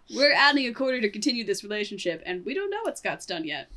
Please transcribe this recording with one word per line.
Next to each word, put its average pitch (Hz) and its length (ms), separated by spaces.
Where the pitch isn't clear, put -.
We're 277 200
adding 277 340
a 233 60
quarter 254 260
to 214 100
continue 233 360
this 196 180
relationship, 202 640
and 180 180
we 220 100
don't 392 160
know 415 120
what 453 160
Scott's 165 280
done 165 200
yet. 147 320